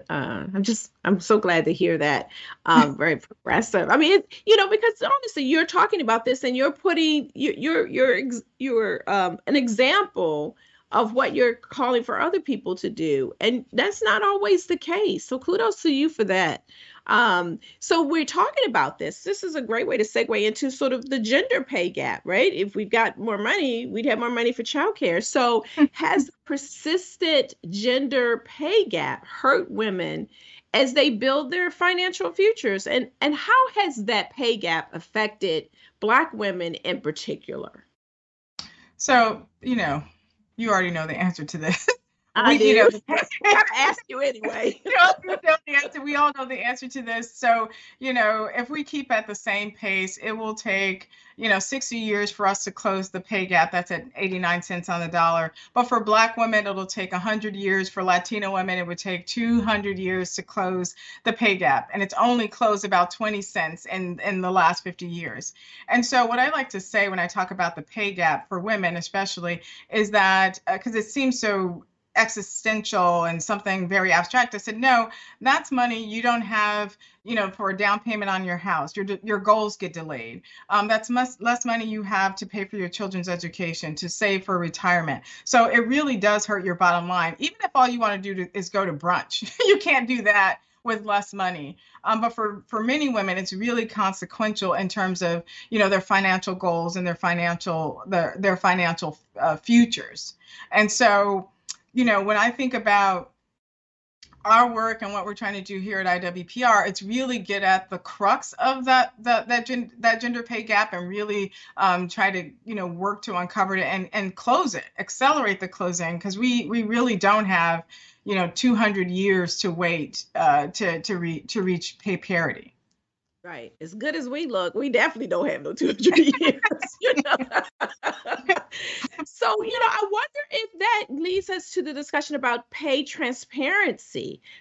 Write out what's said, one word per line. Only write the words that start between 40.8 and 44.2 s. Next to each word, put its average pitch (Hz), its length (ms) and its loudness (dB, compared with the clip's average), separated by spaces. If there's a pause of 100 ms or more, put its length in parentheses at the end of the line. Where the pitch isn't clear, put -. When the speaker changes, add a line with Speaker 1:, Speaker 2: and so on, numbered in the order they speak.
Speaker 2:
know 160 160 -4
the 156 80 -6
answer 175 300 -2
to 160 120 -8
this. 160 360 -4
<laughs> - 40 -18 (400)
Speaker 1:
I 247 160 6
Speaker 2:
We, 285 60 6
Speaker 1:
do. 214 60 6
Speaker 2:
you - 100 8
know, 214 140 10 (100)
Speaker 1:
<laughs> - 100 -12
I 320 140 0 (200)
gotta 415 320 4
ask 277 320 2
you 262 120 -8
anyway. 233 600 -2